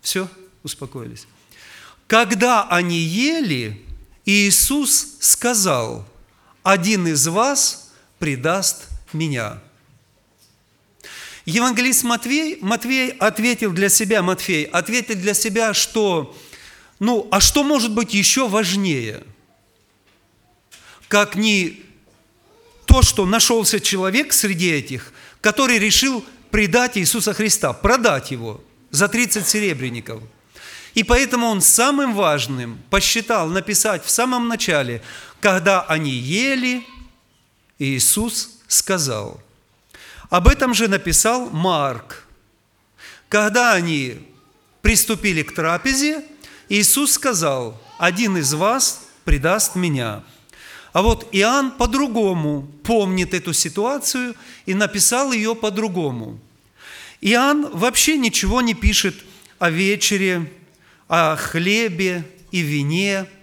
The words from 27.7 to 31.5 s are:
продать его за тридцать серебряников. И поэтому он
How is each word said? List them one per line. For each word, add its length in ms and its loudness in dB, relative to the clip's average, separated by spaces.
продать 580 2
его 320 -10
за 180 0
тридцать 400 -2
серебряников. 760 -4
И 80 2
поэтому 420 2
он 160 0